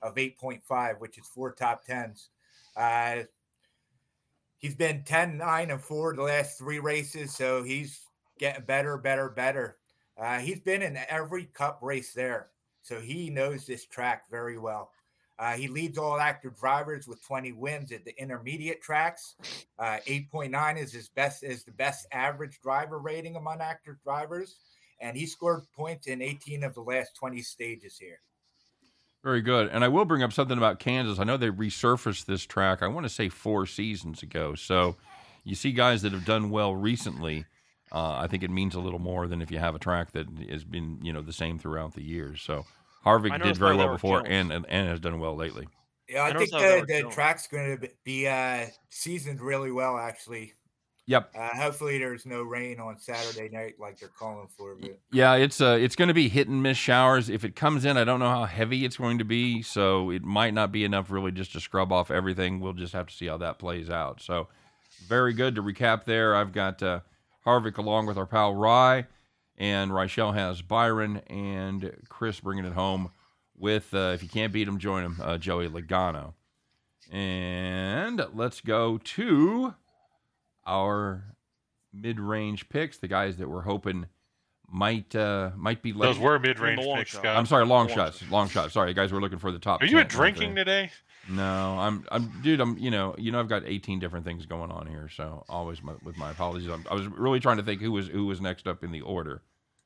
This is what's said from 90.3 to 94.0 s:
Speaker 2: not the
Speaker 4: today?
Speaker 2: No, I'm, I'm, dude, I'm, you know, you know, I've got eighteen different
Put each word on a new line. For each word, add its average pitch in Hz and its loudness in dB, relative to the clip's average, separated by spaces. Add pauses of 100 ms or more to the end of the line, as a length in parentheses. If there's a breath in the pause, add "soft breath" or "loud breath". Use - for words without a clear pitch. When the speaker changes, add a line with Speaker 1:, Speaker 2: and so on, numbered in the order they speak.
Speaker 2:
not - -
the 190 0
Speaker 4:
today? 190 2 (380 soft breath)
Speaker 2:
No, 95 0
I'm, 104 0
I'm, 117 -2
dude, 151 4
I'm, 117 0
you 123 -2
know, 98 0
you 113 -2
know, 120 0
I've 117 0
got 107 0
eighteen 95 -4
different 87 -4